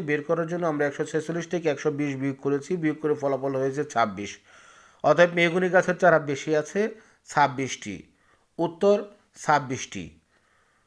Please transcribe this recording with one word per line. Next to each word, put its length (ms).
বের 220
করার 240
জন্য 180
আমরা 200
একশো 200
ছেচল্লিশ 420
থেকে 220
একশো 220
বিশ 240
বিয়োগ 300
করেছি, 320
বিয়োগ 220
করে 160
ফলাফল 400
হয়েছে 280
ছাব্বিশ। 380
অতএব 320
মেহগনি 340
গাছের 280
চারা 220
বেশি 360
আছে 260
ছাব্বিশটি, 680
উত্তর 380
ছাব্বিশটি। 680